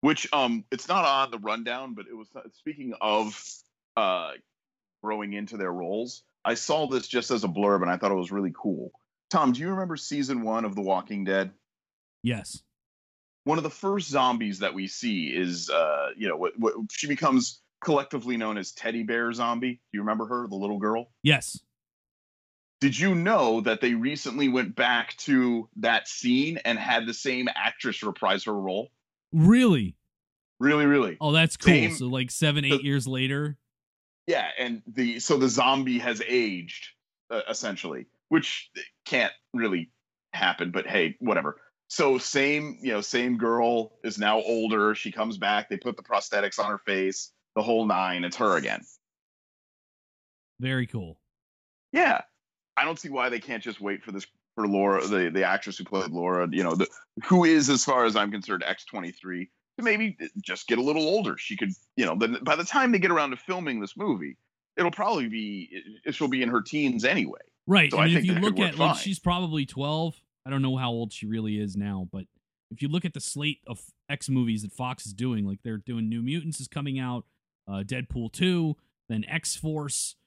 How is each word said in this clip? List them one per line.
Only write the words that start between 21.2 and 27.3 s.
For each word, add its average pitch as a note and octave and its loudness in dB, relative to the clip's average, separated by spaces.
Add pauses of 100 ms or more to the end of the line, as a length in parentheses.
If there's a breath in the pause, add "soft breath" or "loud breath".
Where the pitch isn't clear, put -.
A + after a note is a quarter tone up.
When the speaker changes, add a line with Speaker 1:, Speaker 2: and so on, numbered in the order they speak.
Speaker 2:
Yes. - 2 (1200)
Speaker 1:
Did E3+ 2
you F#3+ 2
know E3 4
that A2 0
they A#2+ 2
recently C3+ 0
went B2 0
back B2 0
to B2 2
that A2+ 0
scene C#3 0
and A2+ 0
had A#2 0
the A2+ -6
same B2+ -2